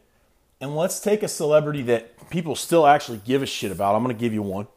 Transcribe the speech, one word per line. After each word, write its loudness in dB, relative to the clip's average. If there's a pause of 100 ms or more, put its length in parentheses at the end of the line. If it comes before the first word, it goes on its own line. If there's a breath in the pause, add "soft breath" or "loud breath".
(600)
And -8
let's -4
take 0
a -4
celebrity 0
that -2
people -4
still 2
actually 4
give 0
a -4
shit -6
about. 0
I'm 2
gonna -2
give -2
you -4
one. -6 (100)